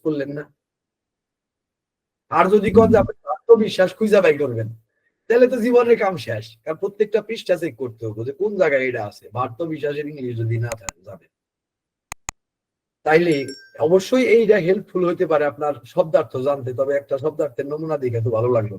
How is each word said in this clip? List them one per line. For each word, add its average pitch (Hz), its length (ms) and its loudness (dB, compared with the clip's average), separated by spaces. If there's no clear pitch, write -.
করলেন 143 320 -4
না? 147 60 -12
আর 180 160 6
যদি 214 240 2
কোন 220 160 8
যে 214 100 6
আপনি - 120 -6
ভ্রান্ত - 240 -4
বিশ্বাস 185 320 0
খুঁজে 208 280 4
বাই 151 180 4
করবেন, 113 260 -4
তাহলে 240 240 4
তো 262 140 -2
জীবনের 240 380 4
কাম 190 120 -2
শেষ, 110 200 -8
কারণ 160 200 -8
প্রত্যেকটা 208 440 -2
পৃষ্ঠা 202 340 -4
চেক 156 200 -6
করতে 120 260 -10
হবে 107 200 -8
যে 139 140 -8
কোন 208 100 -2
জায়গায় 139 280 0
এটা 120 200 -6
আছে। - 160 -20
ভ্রান্ত 123 240 -6
বিশ্বাসের 147 380 -6
ইংলিশ 127 300 -10
যদি 113 140 -2
না 117 60 -8
থাকে, - 260 -20
যাবে। 95 180 -20
তাইলে 160 280 4
অবশ্যই 190 380 2
এইটা 214 220 4
হেল্পফুল 190 420 -2
হতে 170 220 -2
পারে 147 200 2
আপনার 143 220 -4
শব্দার্থ 165 400 0
জানতে, 135 220 -4
তবে 135 220 0
একটা 139 220 -6
শব্দার্থের 147 480 -4
নমুনা 156 320 -4
দেখে 117 220 -2
তো 123 120 -2
ভালো 120 200 0
লাগলো 104 220 -4